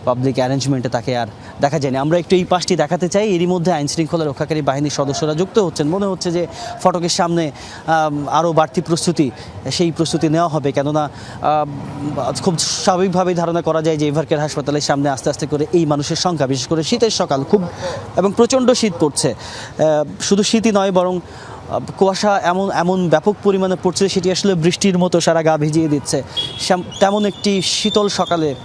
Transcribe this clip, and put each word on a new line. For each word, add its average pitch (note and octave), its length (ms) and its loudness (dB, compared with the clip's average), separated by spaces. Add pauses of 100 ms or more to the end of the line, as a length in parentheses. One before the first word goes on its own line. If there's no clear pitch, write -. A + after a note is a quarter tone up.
পাবলিক B2+ 300 0
অ্যারেঞ্জমেন্টে C3 540 0
তাকে A#2+ 280 -2
আর A#2 100 -2 (340)
দেখা C#3+ 180 2
যায়নি। C3 180 0
আমরা D3+ 220 2
একটু F3+ 160 2
এই F#3 100 2
পাশটি F3+ 300 0
দেখাতে D#3+ 340 0
চাই। G#3 200 2
এরই F3+ 160 2
মধ্যে F3 280 2
আইনশৃঙ্খলা D#3 520 -2
রক্ষাকারী D3+ 360 -2
বাহিনীর C#3+ 300 0
সদস্যরা D3 420 -2
যুক্ত F#3+ 260 0
হচ্ছেন। D#3+ 280 0
মনে G3 180 0
হচ্ছে F#3 260 -4
যে E3+ 160 -2 (340)
ফটকের F3 280 2
সামনে, E3+ 420 0 (360)
আম, D3+ 400 0
আরও D#3+ 260 2
বাড়তি D#3 280 2
প্রস্তুতি, D#3 500 0 (400)
সেই E3+ 200 0
প্রস্তুতি D#3+ 380 0
নেওয়া E3 180 2
হবে। C#3+ 240 0
কেননা, D3 380 0 (320)
আম, D3+ 280 0 (760)
খুব E3+ 160 2
স্বাভাবিকভাবেই F#3 760 0
ধারণা E3+ 260 0
করা D#3+ 200 0
যায় D#3+ 160 0
যে D3+ 100 0
এভারকেয়ার D3 340 0
হাসপাতালের D3 400 -2
সামনে C#3+ 280 2
আস্তে C3+ 200 -2
আস্তে D3 160 -4
করে D3 280 -2
এই E3+ 120 4
মানুষের D3 300 0
সংখ্যা, D3+ 320 0
বিশেষ C3 200 -2
করে D#3+ 160 0
শীতের A#3 260 2
সকাল, D3 340 0
খুব F#3+ 200 4 (540)
এবং F#3 180 2
প্রচণ্ড B3+ 380 4
শীত G#3+ 260 0
পড়ছে। C#3+ 340 0
আহ, - 720 -2 (160)
শুধু G3+ 220 2
শীতই A3+ 280 2
নয়, G3 200 2
বরং, F3+ 280 2 (500)
আহ, - 100 -4 (180)
কুয়াশা F#3+ 420 2
এমন, F#3 320 0
এমন F3 380 2
ব্যাপক D#3 340 2
পরিমাণে F#3+ 400 2
পড়ছে, F#3 260 2
সেটি F#3 220 0
আসলে F#3+ 240 2
বৃষ্টির F3 420 2
মতো F3 220 2
সারা E3 240 4
গা D#3 140 4
ভিজিয়ে D#3 300 2
দিচ্ছে। C#3+ 360 -2 (360)
শ্যাম-, F3+ 240 0 (160)
তেমন G3+ 260 4
একটি G3 360 0
শীতল G#3 480 0
সকালে E3 560 0